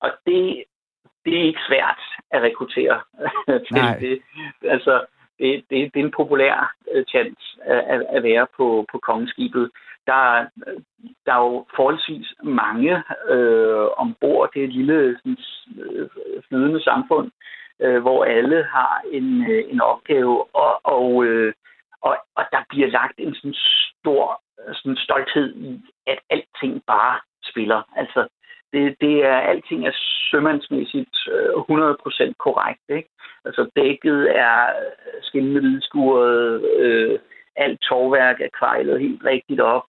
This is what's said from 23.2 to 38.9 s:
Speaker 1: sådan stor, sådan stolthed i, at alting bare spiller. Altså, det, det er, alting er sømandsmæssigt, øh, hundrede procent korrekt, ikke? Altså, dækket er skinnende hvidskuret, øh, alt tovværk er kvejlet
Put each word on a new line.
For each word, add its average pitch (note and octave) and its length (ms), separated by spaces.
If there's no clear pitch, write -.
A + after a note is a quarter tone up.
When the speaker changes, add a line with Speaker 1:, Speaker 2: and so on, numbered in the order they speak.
Speaker 1:
sådan C#3 200
stor, - 420
sådan C3 240
stolthed C3+ 580
i, B2+ 260
at C3+ 120
alting - 580
bare A#2 320
spiller. A2 380
Altså, B2 320
det, C#3+ 280
det D3 240
er, C3 120
alting E3 500
er - 40
sømandsmæssigt, C#3+ 840
øh, - 260
hundrede D3+ 360
procent - 340
korrekt, - 520
ikke? D#3 200
Altså, - 300
dækket C#3+ 640
er A#2+ 320
skinnende C#3 380
hvidskuret, B2 1080
øh, A#2 400
alt C3 260
tovværk B2+ 600
er - 60
kvejlet B2+ 400